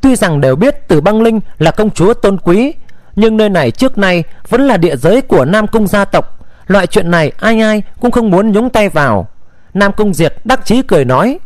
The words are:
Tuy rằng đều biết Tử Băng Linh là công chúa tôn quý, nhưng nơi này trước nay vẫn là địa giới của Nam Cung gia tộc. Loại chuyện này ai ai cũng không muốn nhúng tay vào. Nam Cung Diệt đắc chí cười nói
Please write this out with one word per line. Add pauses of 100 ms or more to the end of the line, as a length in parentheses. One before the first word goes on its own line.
Tuy
rằng
đều
biết
Tử
Băng
Linh (180)
là
công
chúa
tôn
quý, (440)
nhưng
nơi
này
trước
nay (240)
vẫn
là
địa
giới
của
Nam
Cung
gia
tộc. (280)
Loại
chuyện
này
ai
ai (180)
cũng
không
muốn
nhúng
tay
vào. (460)
Nam
Cung
Diệt (100)
đắc
chí
cười
nói